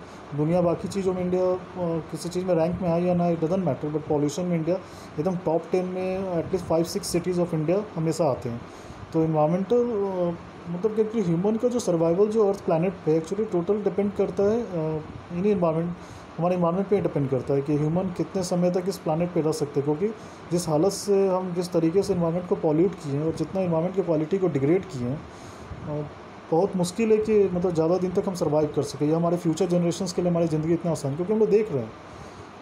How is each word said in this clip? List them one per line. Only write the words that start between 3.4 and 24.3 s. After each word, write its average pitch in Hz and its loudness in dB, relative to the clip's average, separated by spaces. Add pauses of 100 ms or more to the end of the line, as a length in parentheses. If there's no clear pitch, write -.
matter, 151 0
but 151 -2
pollution 147 0
में 180 0
इंडिया 165 0 (420)
एकदम 175 0
टॉप 165 0 (100)
टेन 185 2
में, 185 -2
at - -6
least 175 -2
five 170 2
six 196 -4
cities 175 0
of 170 -4
India 165 2 (140)
हमेशा 160 0
आते 131 0
हैं। 117 -8 (520)
तो 160 4
environmental, 160 2
uh, 190 -2
मतलब 208 0
कि 233 0
ह्यूमन 180 2
का 247 2
जो 240 0
सर्वाइवल 175 4
जो 214 4
earth 196 -2
प्लैनेट 180 2
पे 160 2
actually 202 -4
total 190 0
depend 196 0
करता 196 0
है, 220 2
uh, 156 -4
इन्हीं 202 2
environment, 175 0 (420)
हमारे 175 2
एनवायरनमेंट 180 2
पे 202 4
depend 143 0
करता 135 0
है 139 2
कि 147 0
human 156 2
कितने 180 -4
समय 175 2
तक 180 0
इस 190 -4
planet 170 0
पे 175 0
रह 151 2
सकते 147 -2
हैं, 135 2
क्योंकि 160 0 (380)
जिस 170 0
हालत 160 4
से 196 2
हम, 185 0
जिस 175 -4
तरीके 165 2
से 190 0
environment 175 0
को 202 2
पॉल्यूट 175 2
किए 139 -8
हैं 147 0
और 160 0
जितना 160 -4
environment 175 0
की 190 2
quality 165 2